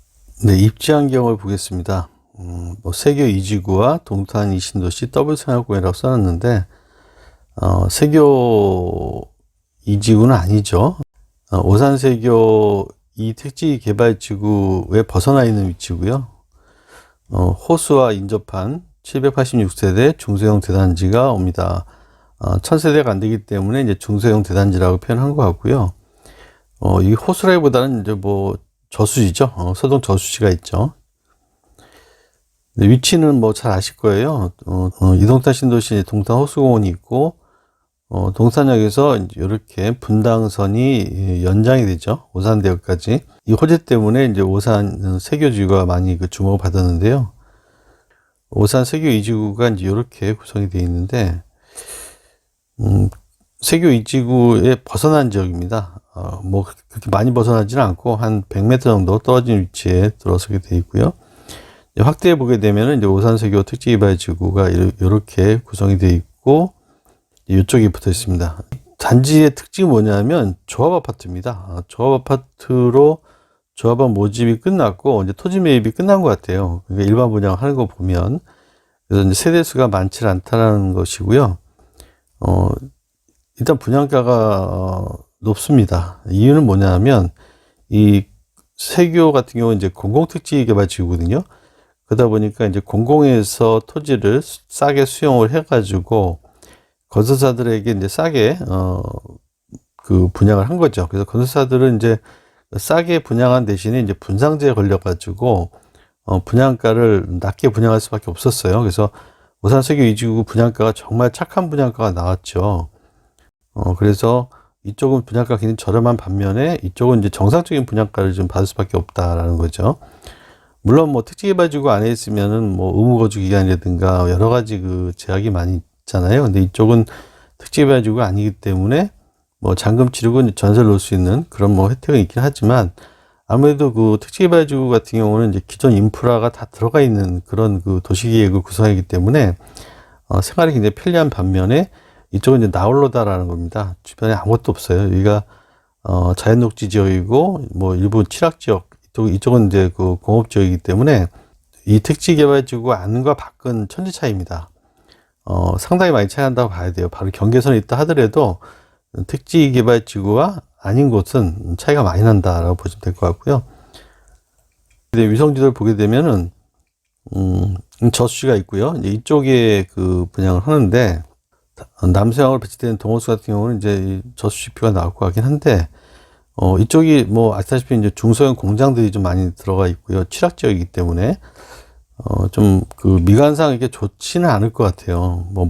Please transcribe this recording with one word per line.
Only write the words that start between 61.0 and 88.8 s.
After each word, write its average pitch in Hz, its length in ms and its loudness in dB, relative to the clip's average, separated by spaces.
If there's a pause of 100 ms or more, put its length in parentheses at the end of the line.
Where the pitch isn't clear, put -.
이제 107 80 2
확대해 156 320 2
보게 123 240 0
되면은 107 380 2
이제 104 80 2
오산 104 320 2
세교 101 260 0
특지 - 260 -4
개발 98 280 4
지구가 92 500 -2
이르-, 90 320 2
이렇게 104 580 2
구성이 98 400 -2
되어 92 120 4
있고, 139 640 0 (720)
이쪽이 95 400 4
붙어 - 200 -4
있습니다. 87 540 -4 (360)
단지의 147 580 4
특징이 - 320 -4
뭐냐면 107 640 0 (120)
조합 156 260 -2
아파트입니다. 95 760 -8
아, 87 200 -10
조합 127 320 -2
아파트로 131 1000 2 (580)
조합원 120 380 2
모집이 113 460 0
끝났고 127 640 0
이제 98 80 -4
토지 190 260 -6
매입이 127 320 2
끝난 190 320 0
것 156 60 2
같아요. 92 580 -2
그러니까 98 240 -2
일반 117 220 2
분양하는 104 420 -2
거 123 120 -2
보면. 92 520 -4 (680)
그래서 98 200 2
이제 95 60 2
세대수가 160 540 0
많지 98 360 -4
않다라는 101 680 0
것이고요. 95 640 0 (840)
어, 92 280 0 (880)
일단 139 180 0
분양가가, 120 880 0
어, 92 540 -6 (220)
높습니다. 98 880 0
이유는 135 340 4
뭐냐면 98 640 2 (580)
이 104 380 4 (500)
세교 165 560 2